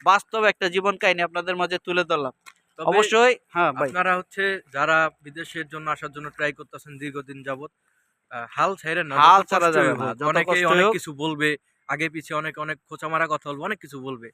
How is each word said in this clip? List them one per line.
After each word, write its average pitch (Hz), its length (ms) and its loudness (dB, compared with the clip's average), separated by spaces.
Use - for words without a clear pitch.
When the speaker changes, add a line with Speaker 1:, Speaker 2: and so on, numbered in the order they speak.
Speaker 1:
বাস্তব 202 400 2
একটা 190 240 2
জীবন 190 280 0
কাহিনী 180 260 2
আপনাদের 175 340 -4
মাঝে 175 220 -2
তুলে 180 260 -2
ধরলাম। 151 280 -2
Speaker 2:
তবে 160 80 -8
Speaker 1:
অবশ্যই, 208 500 4
হ্যাঁ 170 240 0
ভাই। 139 160 -2
Speaker 2:
আপনারা 180 280 0
হচ্ছে 190 440 -4
যারা 156 380 2
বিদেশের 156 480 -12
জন্য 156 220 -12
আসার 147 220 -8
জন্য 147 180 -14
ট্রাই 147 220 -4
করতেছেন 143 460 -18
দীর্ঘদিন 139 440 -12
যাবত, 139 280 -10
আহ, 117 180 -10
হাল 180 260 0
ছাইরেন 165 300 -4
না, 139 100 -6
Speaker 1:
হাল 170 260 10
Speaker 2:
যত - 60 -6
Speaker 1:
ছাড়া 175 180 2
Speaker 2:
কষ্টই 156 160 4
Speaker 1:
যাবে 147 100 2
Speaker 2:
হোক। 131 80 -4
Speaker 1:
না, 123 140 -4
যত 127 80 -10
Speaker 2:
অনেকেই 160 220 0
Speaker 1:
কষ্টই 180 200 2
Speaker 2:
অনেক 175 200 4
Speaker 1:
হোক। 220 80 4
Speaker 2:
কিছু 165 200 -6
বলবে, 151 440 -2
আগে 147 200 -4
পিছে 156 260 -10
অনেক, 151 240 -6
অনেক 151 200 -8
খোঁচা 156 200 -10
মারা 160 220 0
কথা 147 200 -6
বলবে, 143 120 -10
অনেক 196 180 -8
কিছু 143 200 -16
বলবে। 127 340 -12